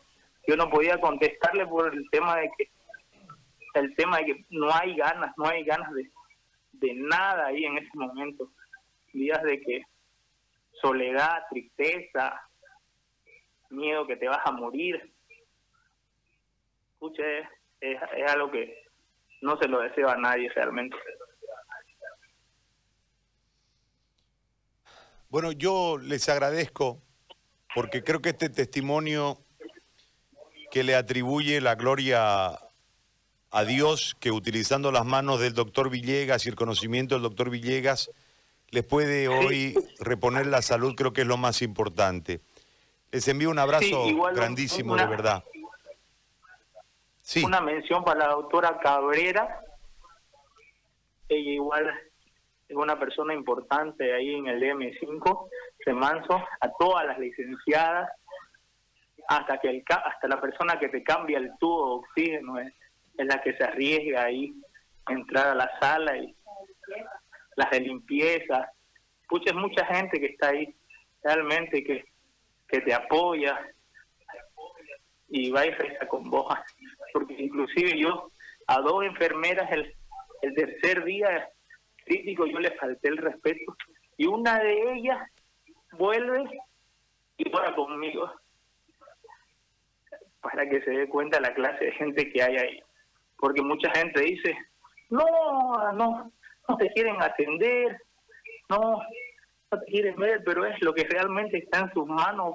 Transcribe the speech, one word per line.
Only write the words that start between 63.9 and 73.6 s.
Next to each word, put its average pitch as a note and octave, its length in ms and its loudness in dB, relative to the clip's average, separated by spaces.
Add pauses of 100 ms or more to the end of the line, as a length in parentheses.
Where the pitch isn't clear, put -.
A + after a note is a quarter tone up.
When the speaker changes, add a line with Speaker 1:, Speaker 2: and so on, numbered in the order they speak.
Speaker 1:
ahí C3 280 -2 (540)
a B2+ 60 -4
entrar C3+ 360 0
a C#3 60 2
la B2+ 160 0 (100)
sala, D3 360 2
y - 180 -10 (1200)
las C3+ 140 0
de C3 100 2
limpieza. C#3 920 -2 (580)
Pucha, F3 220 0
es E3+ 60 -4
mucha F#3+ 300 0
gente F3+ 340 -2
que C#3+ 60 0
está C#3+ 240 0
ahí, D3 240 -2 (480)
realmente, D#3 640 0
que, C#3 200 -4 (640)
que C3 120 0
te A#2+ 120 0
apoya D3 640 2 (1700)